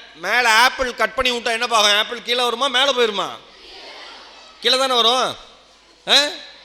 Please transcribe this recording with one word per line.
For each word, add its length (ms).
மேல 380
ஆப்பிள் 420
கட் 200
பண்ணி 220
விட்டா 80
என்ன 260
ஆகும்? 260
ஆப்பிள் 260
கீழே 200
வருமா, 240
மேல 260
போயிருமா? 380
கீழே 180
தானே 160
வரும். 420
ஆ? 200